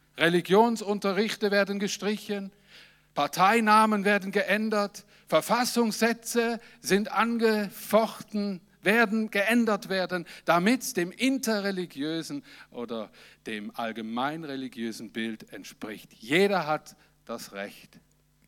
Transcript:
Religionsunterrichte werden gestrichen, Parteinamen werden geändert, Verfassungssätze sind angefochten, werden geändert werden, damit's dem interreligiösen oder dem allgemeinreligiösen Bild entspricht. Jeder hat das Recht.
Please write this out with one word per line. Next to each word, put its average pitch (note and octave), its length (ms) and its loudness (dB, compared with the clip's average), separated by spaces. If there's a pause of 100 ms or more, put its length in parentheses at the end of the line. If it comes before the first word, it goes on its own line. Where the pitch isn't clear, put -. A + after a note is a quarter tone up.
(180)
Religionsunterrichte G3 1300 2
werden G3+ 280 0
gestrichen, G3+ 720 -4 (640)
Parteinamen G#3+ 880 4
werden G3 280 0
geändert, G3+ 720 -2 (220)
Verfassungssätze A#3 1300 0 (220)
sind G3+ 300 0
angefochten, G#3+ 1500 0 (200)
werden A3 500 2
geändert G#3+ 560 2
werden, F3+ 380 -2 (180)
damit's F#3 500 2
dem F3 180 -2
interreligiösen F#3 1300 -4 (260)
oder A2+ 400 -8 (380)
dem G#2+ 280 -8
allgemeinreligiösen A#2 1400 -6
Bild A2+ 420 -8
entspricht. - 580 -14
Jeder F3 560 0
hat D3+ 300 -6 (260)
das A#2 300 -12
Recht. - 440 -14 (500)